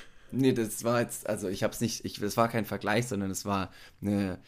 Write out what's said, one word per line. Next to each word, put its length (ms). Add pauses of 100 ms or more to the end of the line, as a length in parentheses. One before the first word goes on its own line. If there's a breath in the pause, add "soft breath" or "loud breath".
(320 loud breath)
Nee, 220
das 280
war 200
jetzt, 260
also 200
ich 140
hab's 200
nicht, 240
ich, 120
das 200
war 100
kein 160
Vergleich, 420
sondern 240
es 140
war 260 (300 loud breath)
eine, 480